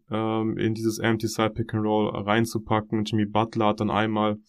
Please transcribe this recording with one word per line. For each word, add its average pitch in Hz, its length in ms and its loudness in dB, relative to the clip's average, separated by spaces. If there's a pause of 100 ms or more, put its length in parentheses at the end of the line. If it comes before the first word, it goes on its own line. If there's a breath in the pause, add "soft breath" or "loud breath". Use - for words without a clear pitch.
ähm, 110 480 -2
in 110 180 0
dieses 110 260 -2
Empty-Side 110 500 0
Pick-and-Roll 107 600 0 (120)
reinzupacken. 107 840 0
Jimmy 107 220 0
Butler 110 420 0
hat 107 120 0
dann 104 100 0
einmal, 107 480 0 (100)